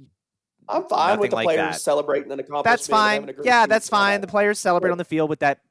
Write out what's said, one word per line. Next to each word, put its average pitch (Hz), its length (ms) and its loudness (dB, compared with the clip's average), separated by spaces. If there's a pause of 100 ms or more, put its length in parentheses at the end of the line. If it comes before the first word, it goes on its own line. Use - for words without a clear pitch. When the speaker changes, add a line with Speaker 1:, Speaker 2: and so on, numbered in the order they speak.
(680)
Speaker 1:
I'm 349 180 -4
fine 190 320 0
with - 0 -
Speaker 2:
Nothing 208 120 0
Speaker 1:
the - 40 0
Speaker 2:
like 113 100 -2
Speaker 1:
players 101 280 0
Speaker 2:
that. 80 80 -6
Speaker 1:
celebrating 143 500 -2
an 139 80 -8
accomplishment 143 240 -6
Speaker 2:
That's 233 240 0
Speaker 1:
and 220 100 0
having 208 240 2
Speaker 2:
fine. 143 80 -14
Speaker 1:
a - 40 -14
great - 120 -10
Speaker 2:
Yeah, 247 160 4
Speaker 1:
season 151 80 4
Speaker 2:
that's 220 200 2
Speaker 1:
and - 40 0
all 208 80 4
Speaker 2:
fine. 202 200 0
Speaker 1:
that. 196 60 -8
Speaker 2:
The - 40 -18
players 208 280 0
celebrate 180 280 2
Speaker 1:
Sure. 175 60 2
Speaker 2:
on 175 40 -2
the 175 80 -6
field 156 240 -2
with 151 100 -4
that 139 200 0 (120)